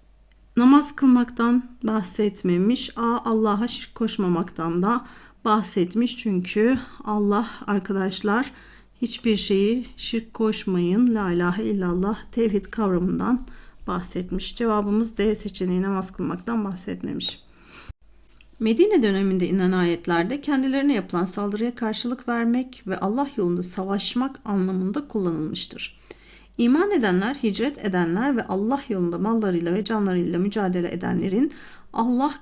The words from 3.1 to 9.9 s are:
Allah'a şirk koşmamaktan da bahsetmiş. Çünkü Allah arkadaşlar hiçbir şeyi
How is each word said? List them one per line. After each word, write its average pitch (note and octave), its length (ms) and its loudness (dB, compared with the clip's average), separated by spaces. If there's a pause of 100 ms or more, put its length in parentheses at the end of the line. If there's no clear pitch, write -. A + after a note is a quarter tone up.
Allah'a A3 440 2
şirk - 260 -10
koşmamaktan F3 880 0
da A#3+ 220 2 (400)
bahsetmiş. G#3+ 720 0
Çünkü G#3+ 600 0 (260)
Allah G#3 440 0 (180)
arkadaşlar G3+ 840 -2 (500)
hiçbir A3+ 340 0
şeyi G#3 500 2 (100)